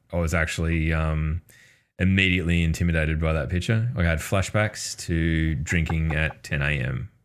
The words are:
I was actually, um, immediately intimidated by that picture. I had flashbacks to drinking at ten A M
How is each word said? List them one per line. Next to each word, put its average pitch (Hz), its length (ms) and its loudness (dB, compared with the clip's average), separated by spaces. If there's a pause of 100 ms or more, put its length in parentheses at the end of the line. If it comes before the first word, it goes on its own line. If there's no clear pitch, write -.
(140)
I - 20 -4
was 82 160 0
actually, 80 640 0
um, 78 480 -2 (560)
immediately 90 640 4
intimidated 80 580 0
by 80 140 0
that 76 160 -2
picture. 113 460 0
I 87 80 2
had 82 140 2
flashbacks - 760 -2 (100)
to 80 500 0
drinking 80 580 0
at 78 280 -2
ten 71 200 -4
A 71 80 0
M 65 400 -4 (140)